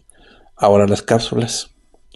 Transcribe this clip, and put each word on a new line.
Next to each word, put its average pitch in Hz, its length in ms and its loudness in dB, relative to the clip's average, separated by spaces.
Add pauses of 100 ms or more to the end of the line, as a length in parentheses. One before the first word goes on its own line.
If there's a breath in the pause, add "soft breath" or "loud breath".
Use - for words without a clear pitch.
(560 soft breath)
Ahora 101 300 2
las 101 160 -2
cápsulas. - 680 -4 (460)